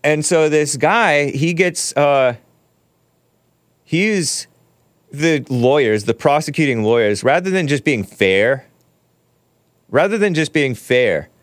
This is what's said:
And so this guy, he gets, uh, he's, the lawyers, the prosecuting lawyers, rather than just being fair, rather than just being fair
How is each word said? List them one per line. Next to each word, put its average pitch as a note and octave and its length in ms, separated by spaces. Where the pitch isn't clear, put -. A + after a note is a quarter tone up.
And D3+ 220
so D#3+ 240
this D3+ 300
guy, D3+ 540
he E3 220
gets, F3 440
uh, C#3 400
he's, F#3 600
the D3 360
lawyers, B2 560
the A2+ 100
prosecuting C#3+ 720
lawyers, G#2+ 400
rather E3+ 260
than F#3 180
just C#3 160
being B2 200
fair, G#2 640
rather G3 280
than G3+ 160
just D#3 180
being C3+ 240
fair A2+ 540